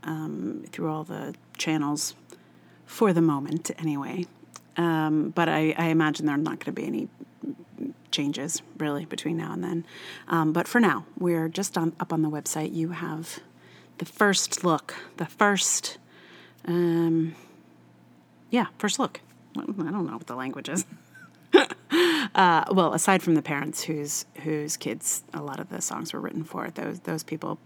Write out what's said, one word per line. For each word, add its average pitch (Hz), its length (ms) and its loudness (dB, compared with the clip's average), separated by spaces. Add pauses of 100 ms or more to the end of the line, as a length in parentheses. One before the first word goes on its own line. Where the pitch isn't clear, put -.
um, 156 680 -6
through 160 180 -4
all 156 140 -4
the - 300 -10 (220)
channels 147 580 -2 (720)
for 208 280 4
the 165 100 6
moment 151 560 0
anyway. 147 480 -4 (500)
Um, 156 540 2
but 170 180 2
I, 156 300 4
I 170 80 2
imagine 151 400 4
there 147 80 2
are 143 40 2
not 156 200 0
gonna - 160 -6
be - 120 -6
any - 220 -4 (1000)
changes 143 520 -4 (160)
really 147 260 -2
between 160 320 -4
now 160 160 -6
and 175 100 -6
then. 175 240 -4 (420)
Um, 156 240 4
but 170 140 2
for 240 140 4
now, 151 260 4 (120)
we're 165 300 2
just 190 300 -2
on, 165 220 0
up 180 120 -2
on 160 100 2
the 151 80 2
website. 156 440 -4
You 165 160 -2
have 165 480 -8 (600)
the 170 80 -6
first - 580 2
look, 165 320 2 (220)
the 160 80 -4
first, - 720 2 (680)
um, 165 720 2 (1120)
yeah, 233 160 4 (120)
first 202 200 0
look. - 220 -2 (360)
I - 80 -6
don't 190 420 -4
know 113 100 -10
what - 100 -12
the 120 80 -10
language 131 340 -8
is. 180 160 -2 (680)
<laughs> 453 140 10 (680)
Uh, 175 380 6
well, 185 220 4
aside 180 280 2
from 165 120 2
the 151 80 4
parents 147 400 -4
whose, 147 420 -4 (180)
whose 151 360 -4
kids - 440 -4 (120)
a 151 80 -6
lot 143 180 -8
of - 80 -10
the - 140 -8
songs - 320 -6
were - 60 -6
written - 220 -6
for, - 280 -6
those, - 300 -8
those 160 220 -6
people - 440 -8